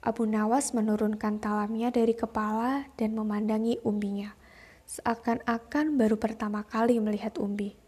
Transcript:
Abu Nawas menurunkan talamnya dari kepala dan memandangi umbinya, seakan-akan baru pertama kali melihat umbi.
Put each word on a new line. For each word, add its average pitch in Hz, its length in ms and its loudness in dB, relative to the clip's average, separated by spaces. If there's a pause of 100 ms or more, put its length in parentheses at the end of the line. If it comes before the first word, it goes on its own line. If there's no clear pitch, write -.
Abu 233 240 0
Nawas 214 480 2
menurunkan 214 640 0
talamnya 214 540 -2
dari 233 240 4
kepala 226 800 -2
dan 220 160 0
memandangi 220 720 0
umbinya, 208 480 -2 (580)
seakan-akan 233 1080 -2
baru 214 180 4
pertama 214 480 -4
kali 233 320 2
melihat 214 400 -2
umbi. 202 500 -4